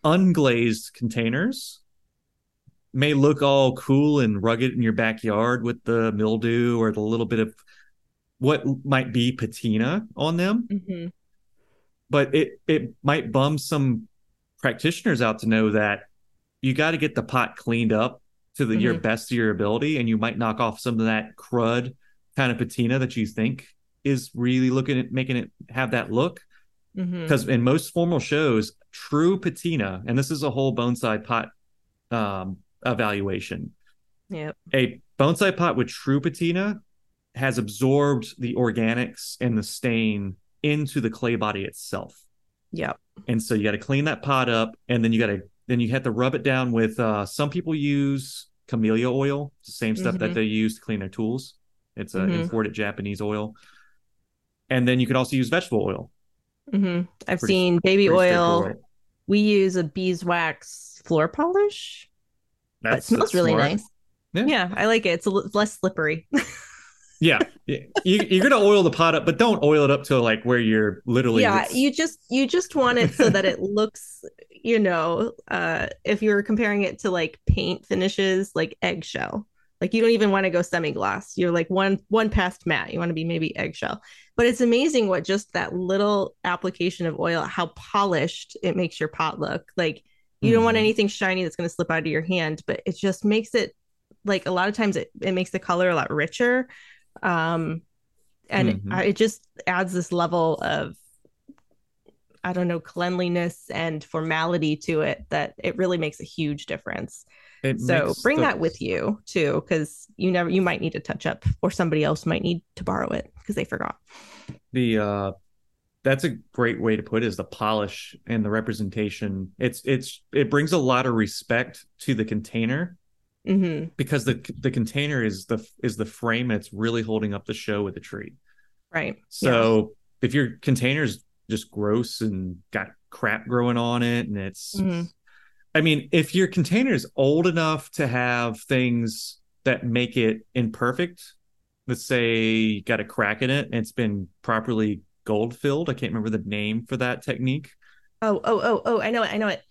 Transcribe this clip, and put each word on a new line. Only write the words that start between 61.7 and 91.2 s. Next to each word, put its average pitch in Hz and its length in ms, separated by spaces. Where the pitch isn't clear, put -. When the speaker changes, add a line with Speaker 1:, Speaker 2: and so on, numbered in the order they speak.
Speaker 2:
but 110 60
it 113 80
Speaker 1:
That's, - 100
Speaker 2:
smells - 180
Speaker 1:
that's - 100
Speaker 2:
really 170 180
Speaker 1:
smart. - 180
Speaker 2:
nice. 208 140
Speaker 1:
Yeah. 214 140
Speaker 2:
Yeah, 202 280
I 208 120
like 220 200
it. 180 40
It's 170 160
a 208 40
l-, 196 220
less 208 260
slippery. 160 540
<laughs> 277 60
Speaker 1:
Yeah. 156 180
Yeah. - 140
You, 190 140
you're 185 140
gonna 214 200
oil 202 200
the 165 80
pot 165 240
up, 156 100
but 151 140
don't 113 240
oil 147 220
it 139 60
up 143 140
to, 135 160
like, 113 240
where 123 140
you're 107 480
literally 120 360
Speaker 2:
Yeah, 98 220
Speaker 1:
it's - 100
Speaker 2:
you 269 160
just, 320 280
you 262 180
just - 280
want 247 240
it - 160
so 226 160
that 190 140
Speaker 1:
<laughs> - 20
Speaker 2:
it - 140
looks, 208 640
you 226 280
know, 175 540
uh, 165 380
if 208 180
you're 208 200
comparing 208 400
it - 160
to, - 120
like, 165 360
paint - 400
finishes, 190 680
like, 160 280
eggshell. 170 640
Like, 202 140
you 226 80
don't 226 80
even 214 220
wanna 190 180
go 175 100
semi-gloss. 156 800
You're, 175 140
like, 170 180
one, 196 280
one 220 200
past 185 380
matte. 156 260
You - 60
wanna 170 160
be 160 100
maybe 165 320
eggshell. - 460
But 233 80
it's 240 160
amazing 247 480
what 185 160
just 202 300
that 175 200
little 196 600
application 180 640
of 160 120
oil, 165 260
how 175 240
polished 175 920
it 180 140
makes 175 240
your 156 80
pot 160 320
look. - 380
Like, 165 240
you 226 100
don't 226 120
want 226 120
Speaker 1:
Mm-hmm. 220 80
Speaker 2:
anything 214 240
shiny 185 360